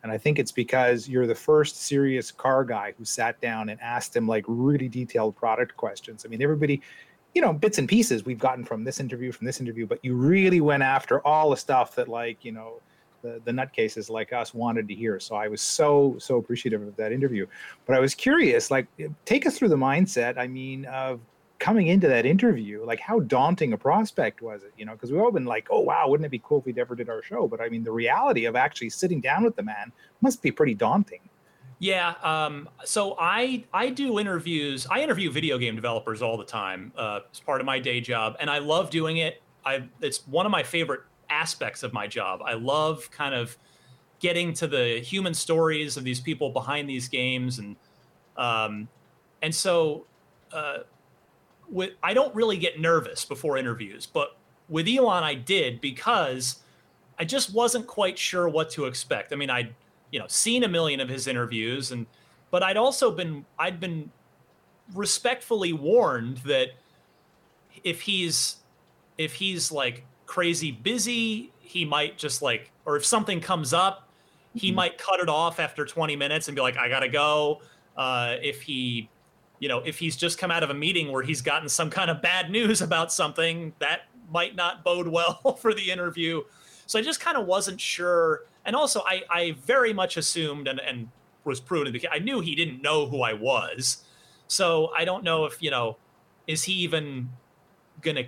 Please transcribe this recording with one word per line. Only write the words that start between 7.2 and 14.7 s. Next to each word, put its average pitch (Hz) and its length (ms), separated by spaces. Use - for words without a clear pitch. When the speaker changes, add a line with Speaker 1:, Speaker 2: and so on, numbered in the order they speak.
Speaker 1:
you 349 80
know, 208 120
bits 208 260
and 131 80
pieces 190 360
we've 123 160
gotten 127 260
from 113 180
this 131 160
interview, 127 320
from 117 160
this 127 120
interview, 117 280
but - 160
you 123 120
really 180 440
went 143 240
after 131 420
all 156 240
the 135 80
stuff 131 380
that, 123 120
like, 117 360
you 117 80
know, 113 300
the, 117 240
the 117 60
nutcases 120 580
like 110 240
us 120 180
wanted 117 360